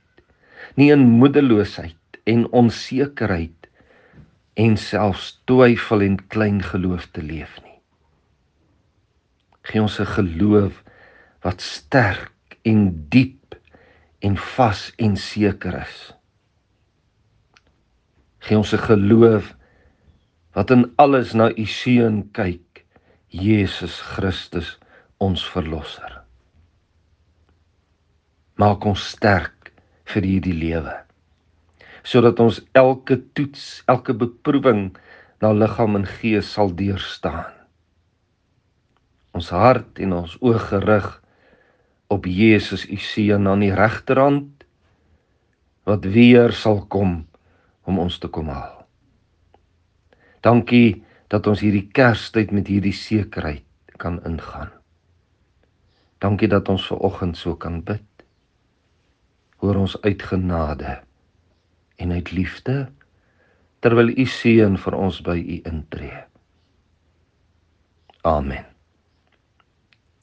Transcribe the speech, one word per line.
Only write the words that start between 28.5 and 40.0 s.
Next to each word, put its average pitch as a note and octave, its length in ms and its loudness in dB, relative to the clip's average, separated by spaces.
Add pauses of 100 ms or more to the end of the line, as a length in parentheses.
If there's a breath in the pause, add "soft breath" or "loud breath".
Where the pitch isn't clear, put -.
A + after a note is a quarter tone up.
Maak G#2 260 -2
ons G2+ 260 -4
sterk - 600 -2 (320)
vir - 180 -4
hierdie F#2 360 -2
lewe, E2 360 -6 (1080 soft breath)
sodat A#2 380 4
ons A#2 200 2 (140)
elke C3 420 4 (180)
toets, - 520 -8
elke B2+ 260 0
beproewing A#2+ 840 -2 (440 soft breath)
na G#2+ 120 2
liggaam G#2+ 440 0
en G2 100 -2
gees G#2+ 460 -4
sal G2+ 220 -2
deurstaan. F#2+ 800 -6 (1800)
Ons E2+ 160 -10
hart A2 500 2
en F#2 140 -4